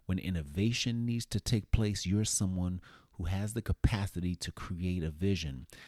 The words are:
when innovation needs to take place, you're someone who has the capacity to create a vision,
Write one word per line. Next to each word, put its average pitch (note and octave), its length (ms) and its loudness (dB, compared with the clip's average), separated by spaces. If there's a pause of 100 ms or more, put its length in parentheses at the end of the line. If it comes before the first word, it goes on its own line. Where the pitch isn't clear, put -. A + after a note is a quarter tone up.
when F#2 120 0
innovation G2 840 -2
needs A#2 220 -2
to G#2+ 140 -2
take - 300 0
place, G#2 360 2
you're G2+ 180 4
someone F2+ 560 0 (360)
who F2+ 80 -4
has G2 300 -2
the A#2 80 -2
capacity F2+ 720 2
to - 180 -6
create F2+ 500 -2
a D#2+ 80 0
vision, D#2+ 560 -2 (220)